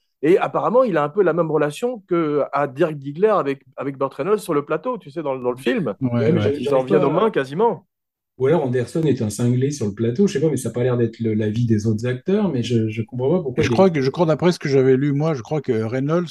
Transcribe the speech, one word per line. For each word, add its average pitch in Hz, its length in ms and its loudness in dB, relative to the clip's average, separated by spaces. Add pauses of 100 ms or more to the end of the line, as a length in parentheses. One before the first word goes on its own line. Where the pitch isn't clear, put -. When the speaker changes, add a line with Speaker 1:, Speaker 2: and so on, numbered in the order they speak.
(220)
Speaker 1:
Et 170 160 6
apparemment, 156 440 0
il 208 140 0
a 147 80 2
un 147 40 -2
peu 202 140 0
la 170 100 2
même 165 180 0
relation 156 580 -2
que 151 340 0 (100)
à 143 140 0
Dirk 151 280 -2
Diggler 147 340 -2
avec, 139 340 0 (140)
avec 135 200 -6
Burt 135 180 -4
Reynolds 196 260 -2
sur 180 140 -4
le 143 100 0
plateau, 170 340 -4
tu 151 120 -20
sais, 160 120 -10
dans, 139 160 -4
dans 123 140 -2
le 127 40 -4
film. 139 440 -2
Speaker 2:
Ouais, 127 100 -2
Speaker 3:
Ouais, 117 220 2
mais - 0 -
Speaker 2:
ouais. - 80 2
Speaker 3:
j'arrive - 220 0
Speaker 1:
Ils 139 120 0
en 131 60 4
Speaker 3:
pas 127 60 -2
Speaker 1:
viennent 143 180 4
aux 139 60 4
Speaker 3:
à - 20 -2
Speaker 1:
mains 208 180 2
quasiment. 160 560 -2 (520)
Speaker 3:
Ou 127 80 0
alors 156 180 2
Anderson 127 380 -2
est 135 200 0
un 107 80 -2
cinglé 127 400 0
sur 117 160 -4
le 101 80 -4
plateau, 120 320 0
je 190 60 0
sais - 80 -2
pas, 160 100 2
mais 135 60 -2
ça - 140 -6
a - 20 -12
pas 123 100 -2
l'air 123 140 0
d'être 117 240 0
le, 113 120 0
l'avis 107 340 0
des 107 200 2
autres 113 200 -2
acteurs, 185 440 -2
mais 127 120 -2
je, 110 260 0
je 110 140 -6
comprends 127 280 -4
pas 139 120 2
pourquoi 127 200 -2
Speaker 2:
Je - 60 2
Speaker 3:
il 123 40 0
Speaker 2:
crois 185 140 6
Speaker 3:
est 180 60 4
Speaker 2:
que, 151 80 0
je 131 100 2
crois, 165 160 0
d'après 160 260 2
ce 170 60 -4
que 156 100 -6
j'avais 131 280 4
lu, 143 160 0
moi, 156 220 0
je 123 80 -8
crois 156 180 -4
que 131 120 -2
Reynolds, 131 580 -2